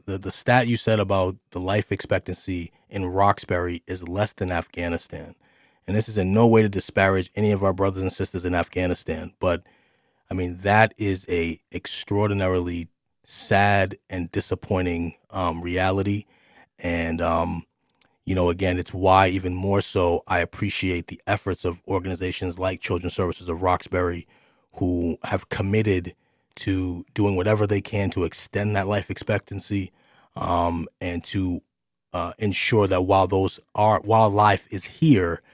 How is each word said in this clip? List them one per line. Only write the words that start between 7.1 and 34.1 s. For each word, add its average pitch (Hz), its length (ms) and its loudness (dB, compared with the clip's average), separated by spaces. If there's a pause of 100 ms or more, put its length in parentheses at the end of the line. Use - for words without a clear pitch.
any 104 160 2
of 98 100 0
our 95 120 2
brothers 95 260 -2
and 95 100 -2
sisters 90 360 -6
in 87 80 0
Afghanistan, 85 840 -4
but, 87 260 0 (640)
I 95 40 -4
mean, 90 280 -4
that 107 340 6
is 98 320 -2
a 85 320 -2 (100)
extraordinarily 92 1200 -2 (340)
sad 98 760 0 (100)
and 90 240 -8
disappointing, 87 840 -2 (120)
um, 85 320 -4
reality. 95 640 0 (540)
And, 85 420 -2
um, 85 440 0 (600)
you 95 100 -2
know, 90 140 2
again, 90 300 0
it's - 160 -8
why 95 340 6
even 92 240 -2
more 98 300 0
so 87 440 0
I 90 120 0
appreciate 90 680 -4
the - 180 -14
efforts 98 400 -2
of 87 200 -6
organizations 90 720 -4
like 92 220 -4
Children's 90 320 -4
Services 87 380 -4
of 82 100 -4
Roxbury, 90 640 -2 (500)
who 90 480 -2
have - 260 -4
committed 98 640 0 (400)
to 92 600 -4
doing 101 200 2
whatever 104 320 2
they 101 140 0
can 101 300 -2
to 92 140 0
extend 104 520 -2
that 98 100 0
life 101 220 -2
expectancy, 101 840 -4 (460)
um, 85 500 -2 (140)
and 87 240 -4
to, 90 360 -4 (520)
uh, 87 240 -6
ensure 104 500 2
that 92 140 2
while 95 260 6
those 95 320 0 (160)
are, 107 300 4
while 110 240 6